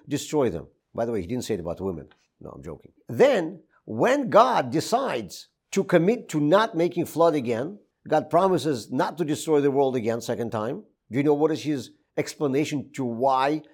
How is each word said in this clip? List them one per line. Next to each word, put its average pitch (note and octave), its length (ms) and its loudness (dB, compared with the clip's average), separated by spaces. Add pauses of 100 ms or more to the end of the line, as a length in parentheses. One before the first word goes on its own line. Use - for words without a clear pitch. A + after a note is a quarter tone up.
destroy C#3 420 0
them. D#2+ 160 -6 (280)
By A#2 120 -2
the A#2 60 -4
way, G#2+ 100 -2
he E2+ 40 -10
didn't A#2+ 180 -6
say A2+ 100 -2
it F2+ 60 -4
about E2 200 -6
women. F2+ 280 -6 (320)
No, - 100 -16
I'm - 120 -16
joking. - 300 -16 (160)
Then, F3+ 520 2 (240)
when A3 440 0
God F#3 420 4
decides D#3 800 -4 (220)
to G3 140 0
commit F3+ 460 2
to D#3 100 -2
not F3+ 360 4
making E3 300 0
flood E3 280 2
again, B2+ 440 -4 (280)
God D3+ 220 0
promises D#3+ 640 0
not D3 280 -2
to F3 60 -2
destroy D3 360 0
the C#3+ 100 4
world C3 260 2
again A2+ 240 -2
second A2+ 300 -4
time. A2 320 -4 (280)
Do A2 80 -4
you C#3 60 2
know D3 100 4
what D3+ 180 2
is C3+ 100 -4
his C3+ 280 -6 (260)
explanation D3 800 -2
to C#3 100 -4
why C3 580 0 (120)